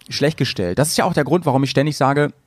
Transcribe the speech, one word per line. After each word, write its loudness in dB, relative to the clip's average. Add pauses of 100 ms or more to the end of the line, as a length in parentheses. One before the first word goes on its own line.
schlecht -2
gestellt. -2
Das 2
ist -2
ja 2
auch -2
der 2
Grund, 0
warum 2
ich -2
ständig 0
sage, 2 (140)